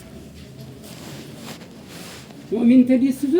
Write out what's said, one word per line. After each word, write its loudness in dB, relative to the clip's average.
ሙእሚን 4
ተደስቶ 0